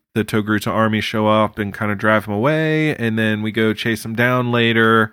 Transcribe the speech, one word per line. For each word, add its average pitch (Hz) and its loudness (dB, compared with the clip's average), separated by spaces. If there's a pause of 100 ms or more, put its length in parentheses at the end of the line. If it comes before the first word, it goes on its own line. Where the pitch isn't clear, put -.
(160)
the 110 0
Togruta 107 -2
army 107 2
show 107 -2
up 107 2
and 101 -4
kinda 104 -2
drive 107 2
him 107 -6
away. 156 0
And 113 -2
then 107 0
we 107 -4
go 110 0
chase 110 -4
them 113 -8
down 123 0
later 113 4